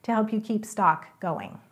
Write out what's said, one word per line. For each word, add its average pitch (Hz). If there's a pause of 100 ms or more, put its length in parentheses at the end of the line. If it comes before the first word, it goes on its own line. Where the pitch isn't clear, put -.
to 247
help 220
you 214
keep 214
stock -
going. - (140)